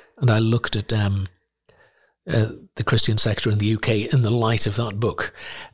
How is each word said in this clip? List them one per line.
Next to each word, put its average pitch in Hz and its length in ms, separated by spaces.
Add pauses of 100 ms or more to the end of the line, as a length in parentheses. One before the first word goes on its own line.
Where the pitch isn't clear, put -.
(180)
And 127 120
I 110 100
looked 113 360
at, 104 160
um, 98 360 (1000)
uh, 107 200 (260)
the - 100
Christian 110 340
sector 110 320
in 104 80
the 104 80
U 110 120
K 107 340
in 131 100
the 107 80
light 117 360
of 101 100
that 107 220
book. - 340 (420)